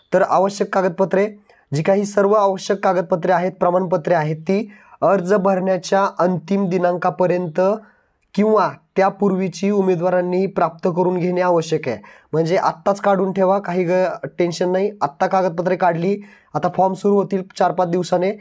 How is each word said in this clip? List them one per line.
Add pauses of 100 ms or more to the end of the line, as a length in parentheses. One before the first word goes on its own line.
(140)
तर
आवश्यक
कागदपत्रे, (400)
जी
काही
सर्व
आवश्यक
कागदपत्रे
आहेत,
प्रमाणपत्रे
आहेत,
ती (300)
अर्ज
भरण्याच्या (120)
अंतिम
दिनांकापर्यंत (720)
किंवा (240)
त्यापूर्वीची
उमेदवारांनी
प्राप्त
करून
घेणे
आवश्यक
आहे. (360)
म्हणजे
आत्ताच
काढून
ठेवा,
काही
ग-, (120)
टेन्शन
नाही. (100)
आत्ता
कागदपत्रे
काढली, (320)
आता
फॉर्म
सुरू
होतील (160)
चार
पाच
दिवसाने,